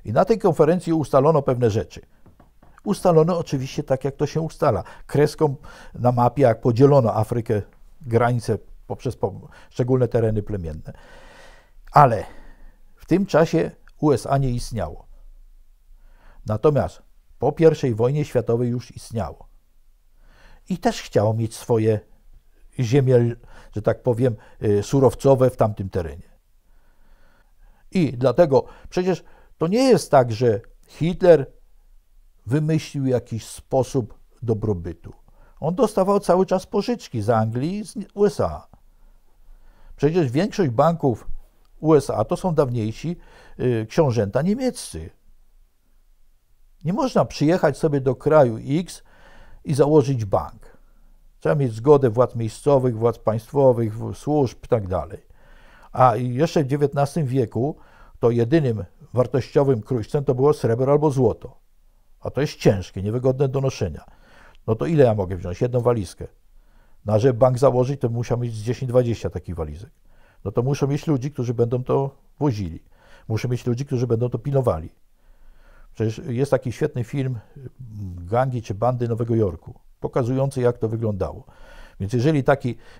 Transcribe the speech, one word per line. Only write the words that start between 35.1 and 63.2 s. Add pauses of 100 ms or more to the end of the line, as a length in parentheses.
On
dostawał
cały
czas
pożyczki
z
Anglii
i
z (180)
U
S
A. (1300)
Przecież
większość
banków (520)
U
S
A
to
są
dawniejsi, (420)
y,
książęta
niemieccy. (1700)
Nie
można
przyjechać
sobie
do
kraju (220)
X (600)
i
założyć
bank. (640)
Trzeba
mieć
zgodę
władz
miejscowych,
władz
państwowych,
w-,
służb
i
tak
dalej. (640)
A
jeszcze
w
dziewiętnastym
wieku (440)
to
jedynym (280)
wartościowym
kruszcem
to
było
srebro
albo
złoto. (540)
A
to
jest
ciężkie,
niewygodne